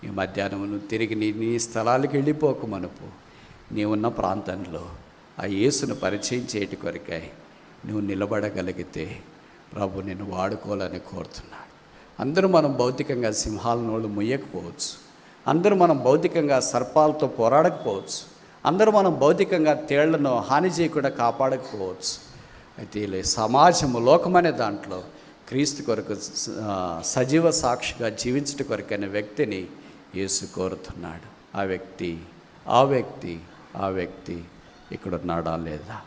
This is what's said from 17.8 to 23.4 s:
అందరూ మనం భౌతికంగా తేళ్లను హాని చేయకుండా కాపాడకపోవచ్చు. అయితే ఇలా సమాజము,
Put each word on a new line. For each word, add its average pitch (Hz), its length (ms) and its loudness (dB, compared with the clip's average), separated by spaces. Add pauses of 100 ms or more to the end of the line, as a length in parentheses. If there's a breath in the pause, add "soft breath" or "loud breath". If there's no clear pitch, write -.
అందరూ 202 260 6
మనం 190 260 6
భౌతికంగా 156 540 4
తేళ్లను 143 680 2
హాని 139 300 2
చేయకుండా 156 400 2
కాపాడకపోవచ్చు. 117 1120 -2 (600 loud breath)
అయితే 104 220 -6
ఇలా 95 220 -4
సమాజము, 131 760 4